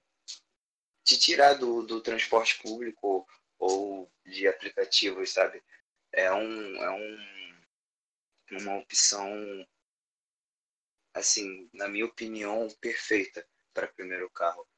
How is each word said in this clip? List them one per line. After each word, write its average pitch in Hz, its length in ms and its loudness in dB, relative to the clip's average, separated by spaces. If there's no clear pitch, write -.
te - 140 6
tirar 143 360 8
do, 120 280 0
do 113 180 -6
transporte 113 600 2
público 107 640 -2
ou 95 520 -2
de 95 220 -2
aplicativos, 95 880 0
sabe? 92 300 0
É 92 200 2
um, 107 500 -4
é 90 80 -2
um, 98 1700 -14
uma 98 180 -4
opção, 101 880 -2
assim, 95 580 -2
na 98 160 -6
minha 104 180 -4
opinião, 110 640 -6
perfeita 104 640 -2
pra 95 160 -4
primeiro 92 420 -10
carro, - 360 -4